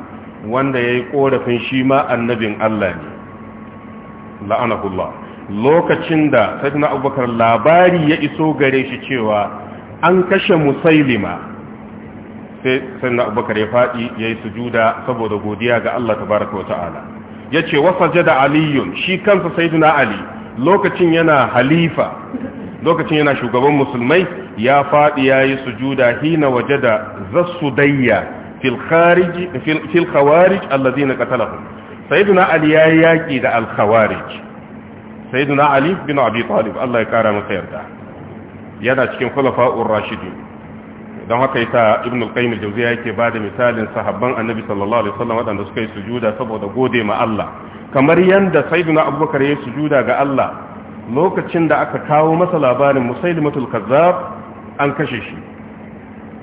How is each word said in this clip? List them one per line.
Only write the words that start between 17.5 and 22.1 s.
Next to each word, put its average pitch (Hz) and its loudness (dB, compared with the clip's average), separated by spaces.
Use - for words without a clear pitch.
Ya 160 2
ce, 170 -2
"Wa 180 4
sajada 160 4
Aliyun," 143 2
shi 185 -2
kansa 185 2
Sayyidina 160 2
Ali, 110 0
lokacin 175 2
yana 156 4
halifa, 135 2